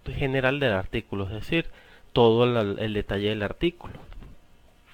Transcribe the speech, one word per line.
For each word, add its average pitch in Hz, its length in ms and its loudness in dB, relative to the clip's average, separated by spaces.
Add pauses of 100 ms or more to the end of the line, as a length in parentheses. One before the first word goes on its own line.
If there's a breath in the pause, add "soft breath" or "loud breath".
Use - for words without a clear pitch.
general 135 540 0
del 131 140 2
artículo, 98 500 -4
es 95 80 -6
decir, 113 340 -2 (480 loud breath)
todo 117 300 8
el, 113 340 2
el 110 160 -4
detalle 101 360 -2
del 107 120 -2
artículo. - 540 -4 (1000 loud breath)